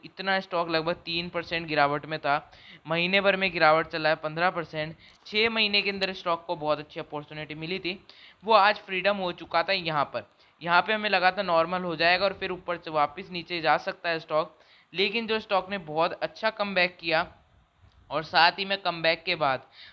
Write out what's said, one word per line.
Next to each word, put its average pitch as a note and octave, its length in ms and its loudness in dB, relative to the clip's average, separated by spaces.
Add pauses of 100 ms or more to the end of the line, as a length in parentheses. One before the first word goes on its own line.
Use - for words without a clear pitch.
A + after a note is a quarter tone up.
इतना F#3+ 340 -4
स्टॉक F3 300 -4
लगभग E3 260 0 (100)
तीन E3+ 240 -4
परसेंट E3+ 380 -6
गिरावट D3 380 2
में D#3 140 -8
था, D3 320 -2 (340)
महीने F3 360 0
भर F#3+ 140 4
में F#3+ 160 -2
गिरावट D#3+ 360 4
चला D#3+ 220 -2
है D#3+ 80 2
पन्द्रह D#3+ 340 -2
परसेंट, D#3+ 440 -8 (300)
छः G#3+ 240 0
महीने G#3 320 0
के G3 80 -2
अंदर F#3+ 240 -4
स्टॉक E3+ 320 -4
को F3+ 100 -4
बहुत D3+ 240 -2
अच्छी D3+ 200 -12
अपॉर्चुनिटी D3+ 560 -10
मिली D#3+ 240 -6
थी, F#3+ 200 -8 (440)
वो A3 100 2
आज G#3 260 6
फ्रीडम F#3+ 380 -2
हो F3+ 160 -2
चुका E3+ 300 0
था F#3+ 100 0
यहाँ D#3+ 320 0
पर। A#2 220 -8 (340)
यहाँ E3+ 200 4
पे G3+ 120 0
हमें G#3+ 160 0
लगा F#3 220 4
था G3 120 -4
नॉर्मल F3+ 400 2
हो E3+ 120 -2
जाएगा F3 300 4
और F#3+ 100 2
फिर F#3 160 -6
ऊपर F3 260 -6
से E3 140 -12
वापस D#3 400 0
नीचे F3 300 -6
जा D3+ 180 4
सकता F#3 300 -6
है E3 100 -2
स्टॉक, D#3+ 380 -4 (360)
लेकिन G#3 340 -2
जो A3 120 -2
स्टॉक F#3 300 -2
ने G3+ 100 -4
बहुत D#3+ 340 -2
अच्छा - 380 -4
कमबैक F#3+ 460 -2
किया E3 300 0 (840)
और D3+ 140 -4
साथ F3 360 4
ही G3 60 -4
में G3 140 -2
कमबैक E3 460 -2
के F3+ 100 -2
बाद C3+ 260 0 (320)